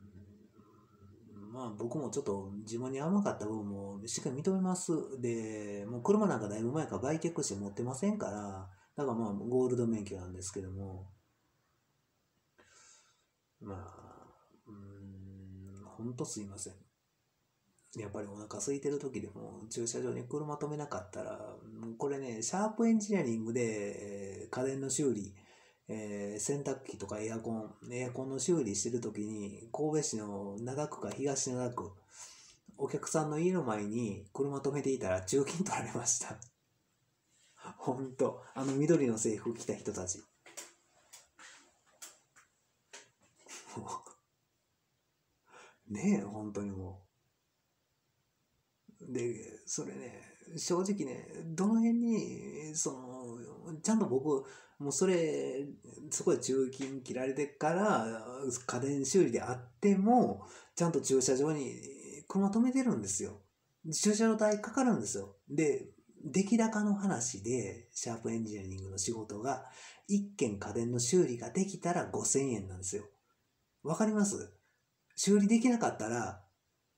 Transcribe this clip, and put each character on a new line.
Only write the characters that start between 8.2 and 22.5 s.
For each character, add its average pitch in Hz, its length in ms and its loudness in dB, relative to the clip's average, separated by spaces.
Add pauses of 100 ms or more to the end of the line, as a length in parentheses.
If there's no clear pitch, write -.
ら、 98 400 -6 (260)
だ 147 80 -2
か 127 80 0
ら - 20 0
ま 113 140 0
あ、 101 40 -2
ゴ 120 340 2
ー 120 40 2
ル 120 60 2
ド 120 100 4
免 110 180 0
許 98 120 -8
な 92 100 -8
ん 90 60 -10
で 92 100 -10
す - 100 -8
け 98 100 -6
ど 95 80 -8
も。 95 420 -10 (2500)
ま 104 140 -10
あ、 - 20 -8 (880)
う 110 60 -18
ー - 20 -16 (1080)
ん、 - 20 -18
ほ - 200 -10
ん 123 120 -6
と 156 80 -2
す - 160 -8
い 101 60 -8
ま 98 120 -12
せ 95 120 -8
ん。 - 40 -14 (1200)
や 104 120 -6
っ - 20 -12
ぱ 107 120 -6
り 101 40 -8
お 101 80 -12
腹 107 220 -12
空 139 180 -2
い 139 60 -4
て 147 80 -4
る 143 100 0
時 120 220 -6
で 98 80 -8
も 107 400 -12
駐 117 180 -4
車 123 140 -4
場 120 140 -2
に 123 120 -6
車 147 280 -4
止 147 120 -4
め 147 120 -4
な 147 80 -6
か 95 140 -6
っ 95 100 -12
た 104 120 -8
ら、 107 320 -10 (240)
も 113 120 -8
う 113 80 -10
こ 143 100 0
れ 139 100 -2
ね、 117 240 -6
シ - 120 -2